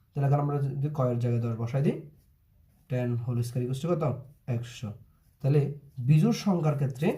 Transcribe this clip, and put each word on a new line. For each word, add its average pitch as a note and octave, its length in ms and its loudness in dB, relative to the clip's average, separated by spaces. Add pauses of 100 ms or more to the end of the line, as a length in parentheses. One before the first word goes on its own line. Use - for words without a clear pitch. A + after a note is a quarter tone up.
তাহলে C#3 180 -2
এখন C#3+ 180 4
আমরা C#3+ 180 0
যদি C#3 340 -2
কয়ের B2 260 0
জায়গায় A#2+ 220 2
দশ A2+ 160 -2
বসাই C3+ 240 -2
দিই, A3 120 0 (920)
টেন B2 200 -2 (140)
হোল A#2+ 140 -2 (100)
স্কয়ার B2 160 -4
ইকুয়ালস C3 200 -4
টু E3 60 -2
কত? E3 140 0 (520)
একশো। - 340 -8 (540)
তাহলে C#3+ 180 4 (480)
বিজোড় F3+ 360 6
সংখ্যার D#3 340 2
ক্ষেত্রে C3+ 280 -2 (100)